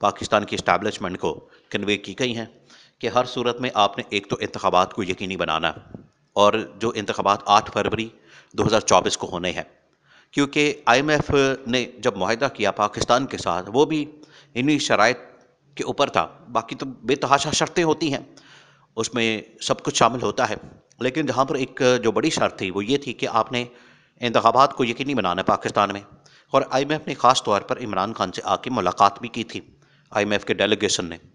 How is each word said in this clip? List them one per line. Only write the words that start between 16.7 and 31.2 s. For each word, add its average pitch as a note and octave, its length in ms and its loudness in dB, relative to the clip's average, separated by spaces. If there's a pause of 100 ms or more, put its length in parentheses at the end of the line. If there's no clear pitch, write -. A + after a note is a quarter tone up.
तो D3 100 -10
बेतहाशा C3+ 680 0
शर्तें E3 300 0
होती D#3 260 0
हैं, C3 180 -6 (720)
उसमें A2+ 460 -2 (180)
सब - 200 -2
कुछ - 180 -2
शामिल B2 220 4
होता A2+ 240 0
है, G#2+ 140 -4 (420)
लेकिन C3 260 -2
जहाँ B2+ 180 0
पर D3+ 120 -4
एक C3 260 -4 (200)
जो A2+ 80 2
बड़ी A#2+ 200 0
शर्त G#2+ 300 0
थी, G2 100 -4
वो G2 120 -4
ये B2+ 140 0
थी C3+ 160 -8
कि C3+ 120 -8 (100)
आपने A#2+ 320 -2 (540)
इंतखाबात A#2+ 520 4
को C3+ 120 -2
यकीनी C3 300 -4
बनाना F#2 260 0
है F#2+ 40 -2
पाकिस्तान G#2 480 0
में। G2+ 100 -12 (500)
और C3+ 200 2
आईएमएफ़ C#3+ 340 -2
ने D3 80 -6
ख़ास B2 300 4
तौर G2+ 180 2
पर - 160 -6
इमरान G#2 340 -4
खान F#2+ 180 -2
से - 160 -10
आके G2 240 0
मुलाकात G2+ 500 2
भी A#2+ 80 -8
की A#2 160 -6
थी, F#2+ 160 -12 (500)
आईएमएफ़ G#2 340 0
के G#2+ 100 0
डेलीगेशन G2+ 500 0
ने, E2 140 -12 (160)